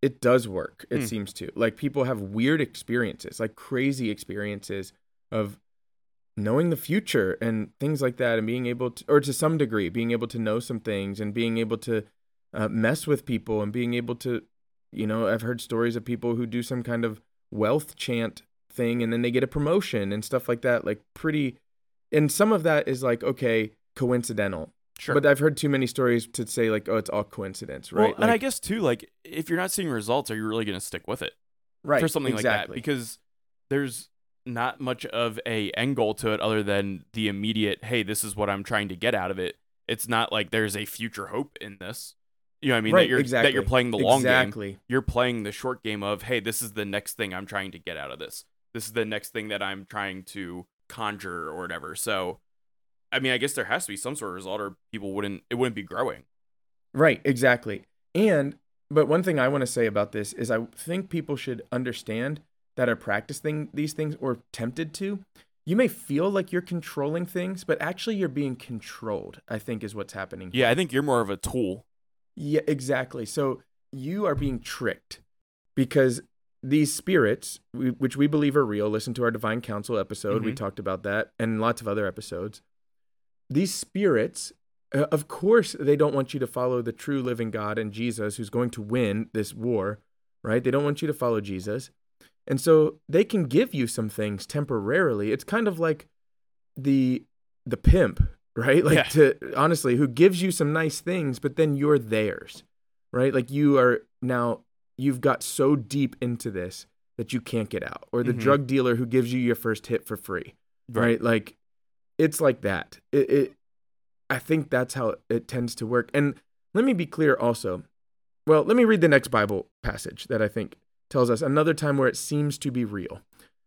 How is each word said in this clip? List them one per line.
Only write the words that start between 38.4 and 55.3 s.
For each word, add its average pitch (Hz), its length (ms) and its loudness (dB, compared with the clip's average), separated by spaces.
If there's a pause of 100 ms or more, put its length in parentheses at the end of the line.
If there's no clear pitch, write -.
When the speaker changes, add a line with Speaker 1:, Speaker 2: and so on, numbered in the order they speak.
Speaker 2:
I'm 98 140 -2
trying 104 260 -2
to 92 60 -8
get 110 220 0
out 92 160 -2
of 92 80 -6
it." 90 160 -6 (320)
It's 117 180 -6
not 117 240 0
like 107 200 -2
there's 107 260 0
a 104 80 -6
future 104 420 -10
hope 117 340 -8
in 101 200 -14
this. 98 340 -12 (480)
You 143 60 -2
know 127 80 4
what - 20 2
I - 40 2
mean? 110 120 2
Speaker 1:
Right, - 80 8
Speaker 2:
That - 60 4
you're, 127 100 2
that 123 340 2
you're 135 100 0
Speaker 1:
exactly. - 40 -8
Speaker 2:
playing 123 240 2
the 107 80 0
long 127 240 4
game. 127 80 2
Speaker 1:
Exactly. 104 480 0 (100)
Speaker 2:
You're 127 140 0
playing 120 400 -2
the 101 100 -6
short 127 300 -8
game 107 220 -6
of, 101 180 -4
"Hey, 117 160 -2
this 107 240 -4
is 104 120 -10
the 107 100 -4
next 101 300 -6
thing 98 200 -6
I'm 95 120 -10
trying 98 260 -8
to 87 80 -18
get 82 160 -10
out 69 160 -10
of 71 80 -14
this. - 240 -14 (300)
This 113 120 -8
is 107 60 -12
the 113 120 0
next 107 260 -6
thing 107 180 -6
that 101 140 -6
I'm 98 240 -6
trying 98 400 -6
to 90 420 -12 (200)
conjure," 95 600 -8
or 78 100 -10
whatever. 82 380 -10
So, 95 420 -4 (760)
I 131 80 0
mean, 131 100 0
I 123 80 2
guess 139 140 -2
there 110 140 -4
has 135 200 -2
to 104 60 -12
be 98 40 -8
some 135 200 -8
sort 104 140 -8
of 90 40 -8
result 95 260 -6
or 101 160 -8 (140)
people 101 240 -8
wouldn't, 101 340 -4